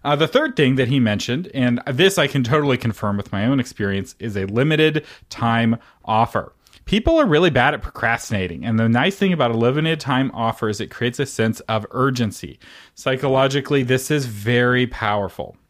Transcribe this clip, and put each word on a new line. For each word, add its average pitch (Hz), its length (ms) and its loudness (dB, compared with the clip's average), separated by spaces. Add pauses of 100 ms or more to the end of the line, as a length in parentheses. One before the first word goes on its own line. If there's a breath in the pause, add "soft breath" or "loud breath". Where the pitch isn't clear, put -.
Uh, 143 120 0
the 151 120 0
third 294 280 0
thing 139 200 4
that 131 120 2
he 135 120 2
mentioned, 120 540 0
and 123 320 0
this 165 320 2
I 156 80 4
can 139 180 0
totally 139 340 2
confirm 104 400 -2
with 101 140 -8
my 101 140 -2
own 135 140 2
experience, 98 580 -4
is 110 180 -8
a 95 100 -2
limited 151 600 0 (240 loud breath)
time 117 480 2 (260 soft breath)
offer. 110 500 0 (320 soft breath)
People 311 340 2
are 294 60 4
really 170 240 4
bad 127 240 2
at - 80 -8
procrastinating, 98 840 -4
and 113 160 0
the 113 80 2
nice 127 280 2
thing 196 180 0
about 139 160 2
a 113 80 0
limited 151 420 0
time 135 360 0
offer 113 340 -2
is 104 100 -4
it 95 120 -8
creates 120 260 -4
a 139 80 -2
sense 110 360 -2
of 107 280 -4
urgency. 120 680 -4 (340 loud breath)
Psychologically, 135 880 0
this 131 300 0
is 143 160 0
very 120 580 2
powerful. 104 720 -4 (120)